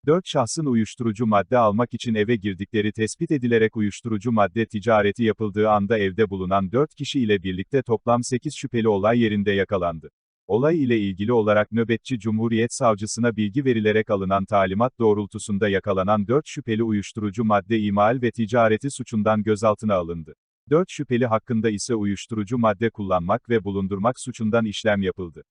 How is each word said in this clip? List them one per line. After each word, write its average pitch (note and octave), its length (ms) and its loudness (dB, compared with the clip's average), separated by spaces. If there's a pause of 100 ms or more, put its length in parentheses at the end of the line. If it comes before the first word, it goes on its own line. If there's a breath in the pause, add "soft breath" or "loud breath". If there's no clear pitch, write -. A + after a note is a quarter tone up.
Dört E3+ 200 2
şahsın D3 400 -2
uyuşturucu A2+ 600 0
madde G#2 320 2
almak A2+ 360 2
için A#2 200 -4
eve G#2+ 220 0
girdikleri G2+ 560 -4
tespit A2+ 380 -4
edilerek A#2 460 2
uyuşturucu G#2+ 560 -4
madde G#2+ 340 0
ticareti G#2 580 0
yapıldığı G#2+ 460 0
anda G#2 280 2
evde G2 320 0
bulunan F#2 420 -2
dört C#3 220 0
kişi C#3 260 -4
ile G#2 220 2
birlikte F#2+ 400 -2
toplam A#2+ 400 0
sekiz C3 340 -6
şüpheli A2+ 320 -2
olay G#2+ 320 4
yerinde G#2 320 2
yakalandı. F2 580 -2 (360)
Olay C#3+ 380 2
ile A#2 160 2
ilgili G2+ 320 -2
olarak G#2+ 400 2
nöbetçi A2+ 460 -2
Cumhuriyet A2+ 560 0
Savcısına A2 640 0
bilgi G#2+ 280 -2
verilerek G#2+ 460 2
alınan G2 340 0
talimat G2 540 0
doğrultusunda G#2 680 0
yakalanan G2 600 0
dört C#3+ 180 2
şüpheli A#2 360 -4
uyuşturucu G#2+ 600 -4
madde G#2 360 2
imal G#2 420 2
ve A#2 80 0
ticareti A2+ 600 0
suçundan A2 520 -2
gözaltına G#2+ 520 0
alındı. E2 400 -4 (360)
Dört E3+ 200 2
şüpheli B2 360 -2
hakkında A2+ 440 0
ise G#2 240 -4
uyuşturucu G#2+ 640 -4
madde A2 320 2
kullanmak F#2 580 -2
ve A2+ 160 2
bulundurmak G2 560 -2
suçundan A2+ 440 -2
işlem G#2 380 -2
yapıldı. F2 480 -6